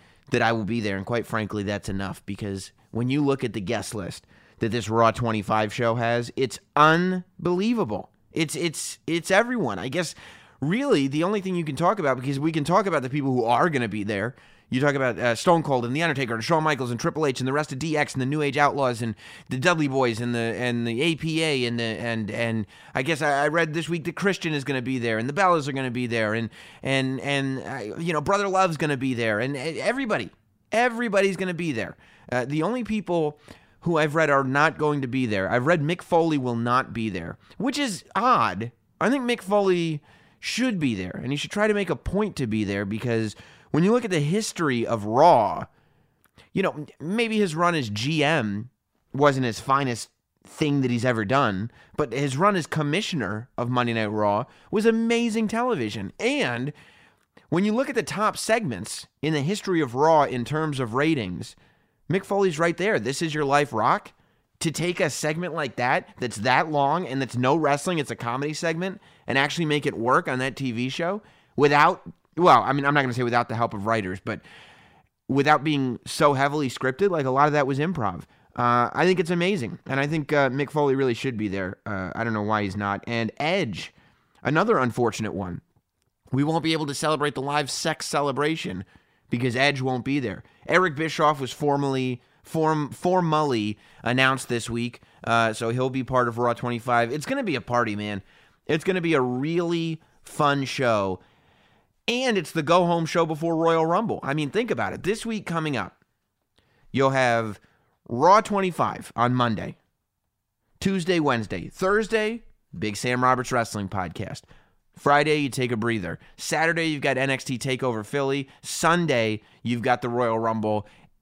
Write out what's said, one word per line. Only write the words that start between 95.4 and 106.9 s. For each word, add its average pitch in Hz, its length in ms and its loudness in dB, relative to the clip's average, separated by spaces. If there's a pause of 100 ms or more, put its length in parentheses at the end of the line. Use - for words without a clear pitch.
so 113 160 -4
he'll 127 200 0
be 131 140 -4
part 123 240 2
of 113 100 -4
Raw 120 160 2
twenty-five. 120 560 0
It's 147 160 -6
gonna 269 180 -2
be 175 120 -2
a 117 60 -4
party, 117 340 0
man. 104 260 -6 (440)
It's 156 180 -2
gonna 185 160 0
be 165 140 0
a 139 80 4
really 165 800 -2 (220)
fun 143 420 0
show. 104 560 0 (840)
And 240 300 0
it's 165 140 -4
the 160 120 -2
go-home 170 420 4
show 165 200 0
before 160 300 -2
Royal 165 300 4
Rumble. 175 380 0
I 135 100 -2
mean, 151 160 -2
think 214 220 -2
about 110 200 -2
it. 127 120 -10
This 214 220 -2
week 220 200 -6
coming 156 320 -2
up, - 260 -8 (880)